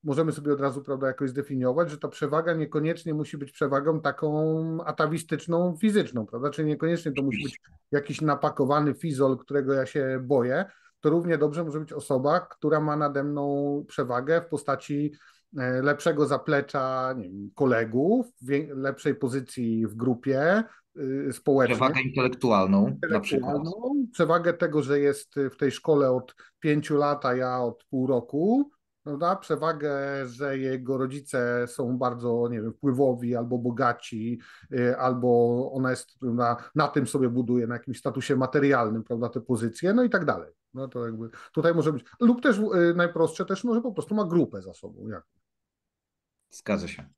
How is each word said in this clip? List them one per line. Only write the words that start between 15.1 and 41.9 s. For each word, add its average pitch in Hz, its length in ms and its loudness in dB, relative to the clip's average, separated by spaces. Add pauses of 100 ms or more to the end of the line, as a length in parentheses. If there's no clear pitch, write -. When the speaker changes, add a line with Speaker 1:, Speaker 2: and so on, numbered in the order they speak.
Speaker 1:
e, 127 240 -2
lepszego 147 460 2
zaplecza, 131 920 -2
nie 110 120 -8
wiem, 101 260 -12
kolegów, 131 680 2 (160)
wie-, 139 340 -2
lepszej 135 400 -2
pozycji 120 720 -2
w 104 80 -8
grupie, 135 680 2 (340)
y, 139 360 -4
społecznej. 127 440 4
Speaker 2:
Przewagę 131 240 2
intelektualną, 123 960 4 (120)
na 202 100 2
przykład. 135 360 -2
Speaker 1:
Intelektualną, 226 560 -2
przewagę 170 420 2
tego, 156 300 0
że 143 160 2
jest 143 360 0 (160)
w - 60 -20
tej 139 140 2
szkole 139 400 2
od 127 240 -2 (240)
pięciu 147 380 0
lat, 143 280 2
a 127 100 2
ja 127 240 0
od 117 240 -4
pół 131 240 -2
roku, 170 640 2 (320)
prawda? 160 320 -2
Przewagę, 151 560 -2 (360)
że 135 300 -6
jego 131 400 -2
rodzice 127 680 -2
są 123 300 -4
bardzo, 120 540 0
nie 113 100 -4
wiem, 113 120 -6
wpływowi 123 600 2
albo 120 220 -2
bogaci, 120 840 -2 (340)
y, 123 240 2
albo 123 760 2
ona 131 160 0
jest, - 320 -6
na, 120 360 0 (180)
na 151 120 4
tym 139 200 0
sobie 131 220 0
buduje, 120 380 0
na 120 80 -4
jakimś 117 240 -10
statusie 139 360 -2
materialnym, 127 680 2
prawda, 117 260 -4
te 120 120 -6
pozycje, 120 520 0
no 247 100 4
i 240 60 2
tak 180 160 0
dalej. 87 260 -4 (220)
No 131 140 -10
to 123 180 -6
jakby 113 240 -8 (240)
tutaj 160 200 4
może 156 200 2